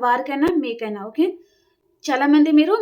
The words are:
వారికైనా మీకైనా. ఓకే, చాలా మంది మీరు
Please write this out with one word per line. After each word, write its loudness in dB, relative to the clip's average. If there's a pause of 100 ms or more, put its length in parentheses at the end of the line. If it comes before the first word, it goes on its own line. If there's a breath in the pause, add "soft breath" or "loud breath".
వారికైనా -2 (140)
మీకైనా. -8
ఓకే, -2 (800 soft breath)
చాలా -2
మంది 4 (100)
మీరు 2